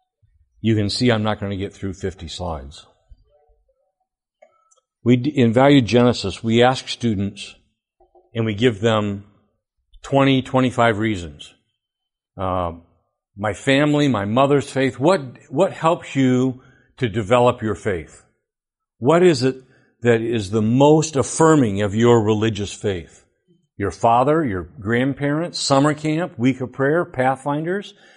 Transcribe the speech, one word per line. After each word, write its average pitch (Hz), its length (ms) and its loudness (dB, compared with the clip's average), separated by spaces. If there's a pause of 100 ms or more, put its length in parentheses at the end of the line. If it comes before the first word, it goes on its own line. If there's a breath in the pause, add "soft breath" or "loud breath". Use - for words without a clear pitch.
(640)
you 107 140 0
can 104 140 -2
see 123 220 0
I'm 107 120 0
not 107 160 -4
gonna 101 180 -8
get 95 160 -8
through 98 200 -10
fifty 90 340 -10
slides. 73 580 -12 (2250)
We 123 140 4
d-, 127 120 -4
in 117 240 0
Value 139 280 4
Genesis, 113 600 0
we 113 200 2
ask 127 240 0
students 101 680 -6 (760)
and 113 120 -4
we 107 100 -4
give 110 240 0
them 104 460 -2 (760)
twenty, 135 400 2
twenty-five 123 560 0
reasons. 90 560 -6 (840)
Uh, 92 360 -4 (640)
my 101 160 -4
family, 147 540 2
my 107 180 0
mother's 135 460 2
faith, 131 260 -2
what, 165 240 2 (280)
what 170 240 0
helps 165 420 -2
you 127 460 0 (360 soft breath)
to 123 120 -2
develop 117 520 2
your 107 140 -4
faith? - 480 -8 (760)
What 160 260 2
is 147 200 4
it 131 140 0 (460 soft breath)
that 117 180 4
is 113 300 -4
the 110 100 0
most 143 560 4
affirming 127 640 2
of 101 120 -2
your 117 300 4
religious 104 500 -2
faith? 92 520 -8 (500)
Your 98 160 -6
father, 131 540 2
your 92 180 -4 (160)
grandparents, 131 800 -4
summer 143 340 2
camp, 156 460 -6
week 127 220 0
of 123 100 -8
prayer, 151 320 0
Pathfinders, 147 880 -4 (240 soft breath)